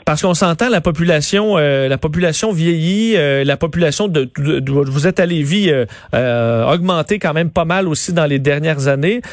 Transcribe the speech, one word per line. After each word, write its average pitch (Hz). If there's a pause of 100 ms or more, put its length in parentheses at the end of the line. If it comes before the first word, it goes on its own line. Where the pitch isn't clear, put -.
Parce 151
qu'on 185
s'entend, 175
la 202
population, 170
euh, 139
la 131
population 165
vieillit, 175
euh, 139
la 139
population 170
de, 147 (120)
de, 151
de, 139
vous 139
êtes 185
à 180
Lévis, 175
euh, 135 (300)
euh, 117
augmenté 175
quand 170
même 160
pas 165
mal 185
aussi 160
dans 170
les 143
dernières 143
années. 156 (120)